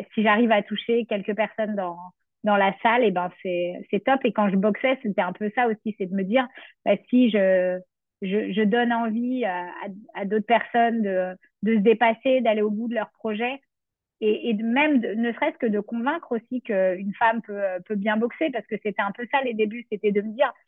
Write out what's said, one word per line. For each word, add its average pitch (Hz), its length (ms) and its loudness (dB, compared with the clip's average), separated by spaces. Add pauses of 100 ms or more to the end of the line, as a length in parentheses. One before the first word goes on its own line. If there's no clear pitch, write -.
(140)
si 226 80 0
j'arrive 220 300 4
à 208 120 4
toucher 233 420 -2
quelques 208 280 -4
personnes 214 440 -4
dans, 180 200 -6 (460)
dans 208 140 2
la 196 260 2
salle, 240 220 4
et 208 60 4
ben 180 200 -2 (100)
c'est, 175 340 -4 (140)
c'est 202 140 -2
top. » 262 220 2
Et 214 80 0
quand 208 160 2
je 190 80 2
boxais, 214 440 0
c'était 202 200 -2
un 180 100 -2
peu 208 240 -6
ça 247 120 2
aussi, 214 300 -6
c'est 190 100 -4
de 175 60 -8
me 196 120 -2
dire, 247 200 2 (400)
Bah, 196 120 4 (120)
si 247 220 4
je, 185 480 2 (420)
je, 196 300 -2
je 196 120 0
donne 233 280 2
envie 233 540 -2
à, 180 160 -4
à, 190 600 -12
à 208 40 -4
d'autres 208 200 -2
personnes 233 580 2
de, 185 340 -2 (240)
de 220 140 2
se 214 40 4
dépasser, 226 600 4
d'aller 220 200 2
au 214 80 2
bout 214 200 -4
de 233 60 -6
leurs 214 160 -6
projets, 233 500 -6 (580)
et, 220 300 0
et 233 60 2
de 214 80 -4
même, 269 360 2
de, 208 140 -2
ne 233 180 -2
serait-ce 294 260 -4
que 254 100 -2
de 208 120 0
convaincre 240 540 -4
aussi 240 280 -6
qu'une 190 560 -2
femme 233 260 2
peut, 202 180 -10 (240)
peut 214 100 -4
bien 214 220 0
boxer, 240 340 0
parce 226 160 -6
que 220 160 -8
c'était 208 180 -2
un 202 120 -2
peu 240 180 -12
ça 277 120 2
les 247 100 -4
débuts, 214 360 -2
c'était 208 220 -2
de 202 100 2
me 214 120 -6
dire, 254 180 0 (160)